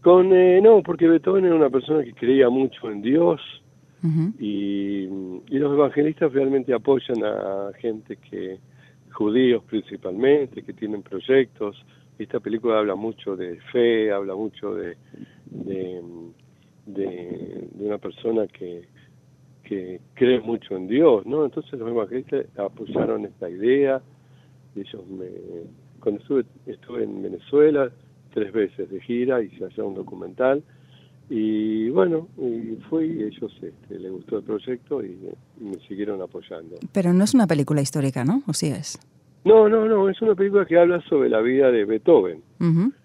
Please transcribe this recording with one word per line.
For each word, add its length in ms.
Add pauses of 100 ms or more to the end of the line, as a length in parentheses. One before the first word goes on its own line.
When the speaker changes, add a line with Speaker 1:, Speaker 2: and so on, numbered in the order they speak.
Speaker 1:
Con, 300
eh, 300
no, 200
porque 240
Beethoven 380
era 100
una 140
persona 340
que 120
creía 340
mucho 420
en 120
Dios 360 (640)
Speaker 2:
Ujú. 360
Speaker 1:
y, 640 (440)
y 120
los 160
evangelistas 580
realmente 400
apoyan 500
a 560
gente 380
que, 420 (540)
judíos 520
principalmente, 960
que 100
tienen 300
proyectos. 760 (420)
Esta 220
película 380
habla 160
mucho 420
de 220 (140)
fe, 380
habla 240
mucho 400
de, 220 (540)
de, 500 (840)
de, 880
de 120
una 120
persona 480
que, 420 (760)
que 360 (140)
cree 260
mucho 380
en 100
Dios, 380
¿no? 180
Entonces 340
los 120
evangelistas 560 (100)
apoyaron 680
esta 240
idea. 500 (720)
Ellos 340
me... 180 (760)
cuando 220
estuve, 220 (220)
estuve 380
en 180
Venezuela 680 (420)
tres 200
veces 360
de 120
gira, 420
hice 220
allá 180
un 140
documental, 680 (680)
y 600
bueno, 380 (100)
y 380 (120)
fui, 180
y 180
ellos, 360
este, 380
les 140
gustó 260
el 60
proyecto 600
y, 40 (180)
eh, 80 (240)
me 160 (140)
siguieron 340
apoyando. 540 (160)
Speaker 2:
Pero 200
no 120
es 100
una 140
película 340
histórica, 420
¿no? 220
¿O 60
sí 160
es? 320 (440)
Speaker 1:
No, 240
no, 180
no, 220
es 140
una 140
película 280
que 140
habla 300
sobre 200
la 120
vida 320
de 120
Beethoven, 560 (200)
Speaker 2:
Ujú. 320 (120)